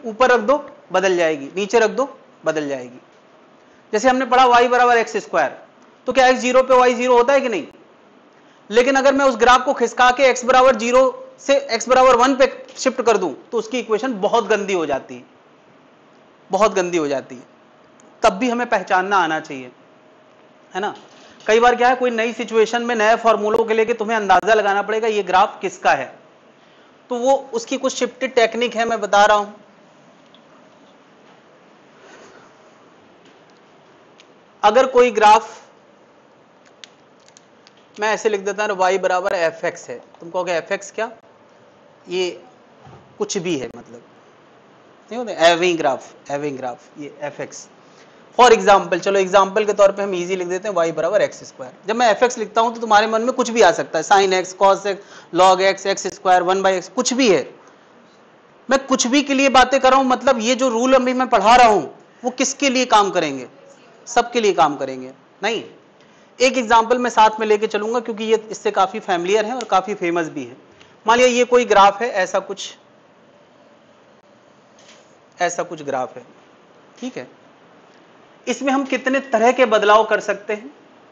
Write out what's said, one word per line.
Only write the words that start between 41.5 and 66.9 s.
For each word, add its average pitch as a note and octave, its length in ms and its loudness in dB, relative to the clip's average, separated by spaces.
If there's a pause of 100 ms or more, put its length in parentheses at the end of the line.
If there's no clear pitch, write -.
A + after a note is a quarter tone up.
ये F3+ 340 -6 (760)
कुछ G3+ 200 -6
भी E3+ 200 -4
है, A#2+ 100 -10
मतलब A#2 340 -20 (1080)
नहीं A3 80 -10
होते, A3+ 140 -10
एविंग E3+ 460 2
graph, D3 360 -4 (160)
एविंग C#3+ 280 -6
graph, B2 200 -12 (200)
ये C#3+ 240 -16
एफ D3 180 -12
एक्स। - 280 -16 (720)
For A#3+ 120 8
example, F#3+ 480 4
चलो G3 200 0
example G3 460 2
के G3+ 80 -2
तौर G3 200 4
पे G3 100 -8
हम G3 120 -6
easy F3 220 -6
लिख F3+ 120 -6
देते F#3 200 -6
हैं G3+ 60 -8
y E3 200 0
बराबर D#3 280 0
एक्स C#3 220 -4
स्क्वायर। B2+ 280 -18 (140)
जब A3 100 -4
मैं A#3+ 140 2
एफ G3+ 120 0
एक्स A#3+ 160 0
लिखता G#3+ 220 -4
हूं A#3 120 0
तो A#3 80 -14
तुम्हारे A3 260 2
मन A3 160 -2
में B3 100 -2
कुछ A#3+ 180 -4
भी A3+ 120 2
आ A3+ 80 6
सकता - 280 -4
है, D#3 60 -4
sin F#3+ 300 2
x, F3+ 200 -4
cos G3 320 2
x, G3 100 -4 (380)
log F#3 280 4 (120)
x, G3 120 -10
x G3 200 -4
square, F#3 360 0
one F#3+ 200 0
by F#3+ 180 2
x, - 80 -12
कुछ B3 240 -4
भी B3 160 2
है। D3+ 260 0 (1160)
मैं C4+ 160 0
कुछ B3+ 200 -2
भी C4+ 160 0
के C#4 120 -4
लिए C4+ 140 2
बातें C4 320 4
कर C4 100 2
रहा C4 80 4
हूं, C4+ 60 2
मतलब B3+ 340 0
ये A3+ 160 0
जो B3+ 140 0
rule B3 260 0
अभी B3+ 180 2
मैं B3+ 160 -4
पढ़ा A3 280 4
रहा B3 120 6
हूं G3 140 2 (420)
वो B3 60 -4
किसके C4 380 -4
लिए B3+ 180 -2
काम G#3 240 2
करेंगे? C#3+ 380 -6 (580)
सबके A#3+ 340 -2
लिए G#3 120 2
काम D#3 240 0
करेंगे। C3 360 -10 (300)
नहीं, G3 220 -6 (760)
एक B3+ 180 2
example A3+ 400 2